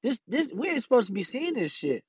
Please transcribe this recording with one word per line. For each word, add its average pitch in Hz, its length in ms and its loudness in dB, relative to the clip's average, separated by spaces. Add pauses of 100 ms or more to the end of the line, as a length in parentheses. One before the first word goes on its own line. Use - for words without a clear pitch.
This, 240 240 0
this, 269 240 0
we 285 180 -4
ain't 294 140 -2
supposed 233 240 4
to 196 60 -6
be 190 100 -2
seeing 311 300 -4
this 175 180 -2
shit. 131 380 -2